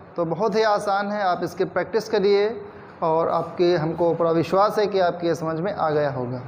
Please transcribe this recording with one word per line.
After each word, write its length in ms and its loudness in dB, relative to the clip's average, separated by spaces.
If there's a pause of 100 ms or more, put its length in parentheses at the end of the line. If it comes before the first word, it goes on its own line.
(160)
तो 100 -2
बहुत 300 0
ही 60 2
आसान 500 0
है, 120 -2
आप 200 0
इसकी 220 -2
practice 440 -2
करिए 520 2 (420)
और 260 2
आपके, 460 2
हमको 380 0
पूरा 180 2
विश्वास 480 2
है 80 4
कि 120 0
आपके 280 0
ये 80 2
समझ 240 -4
में 160 -4
आ 140 0
गया 220 0
होगा। 360 -6